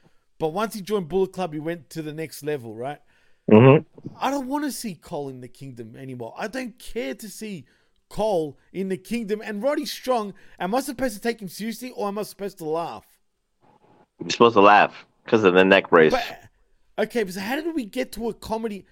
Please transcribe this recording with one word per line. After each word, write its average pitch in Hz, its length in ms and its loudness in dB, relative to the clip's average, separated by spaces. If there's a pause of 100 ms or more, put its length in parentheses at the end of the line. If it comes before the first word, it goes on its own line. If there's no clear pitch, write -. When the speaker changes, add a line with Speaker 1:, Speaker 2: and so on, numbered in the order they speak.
(380)
Speaker 1:
But 160 100 -2
once 196 260 -4
he 220 60 -10
joined 190 280 -4
Bullet 185 240 0
Club, 180 200 -6
he 151 80 -8
went 165 300 -8
to 160 120 -10
the 151 100 -10
next 156 320 -12
level, 127 320 -6
right? 131 240 -10 (500)
Speaker 2:
Mm-hmm. 131 340 8 (360)
Speaker 1:
I 247 100 -2
don't 277 160 -4
wanna 285 240 -4
see 226 240 -8
Cole 143 340 -10
in 131 120 -14
the 127 80 -16
Kingdom 120 480 -16
anymore. 127 420 -12
I 190 80 -4
don't 240 320 -10
care 254 380 -8
to 220 120 -18
see 190 380 -14 (420)
Cole 180 480 -2 (160)
in 196 180 -6
the 185 60 -4
Kingdom. 208 480 -6
And 214 180 -8
Roddy 294 240 -2
Strong, 214 480 -4 (240)
am 185 160 -4
I 262 60 0
supposed 262 360 -6
to 190 40 -16
take 233 220 -6
him 190 60 -10
seriously 220 420 -10
or 202 180 -6
am 202 100 -6
I 214 40 -4
supposed 196 360 -12
to 165 60 -12
laugh? 156 400 -6 (1160)
Speaker 2:
You're 85 100 -8
supposed 117 240 6
to 107 60 6
laugh 101 440 6 (220)
'cause 110 180 4
of 90 100 6
the 92 100 8
neck 95 260 6
brace. 80 220 8
Speaker 1:
But, - 380 -4 (560)
okay, 226 160 -2
but 185 120 -6
so 185 60 -8
how 220 160 -4
did 320 180 -6
we 277 120 -4
get 247 260 -6
to 226 160 -8
a 208 60 -6
comedy? 220 580 -8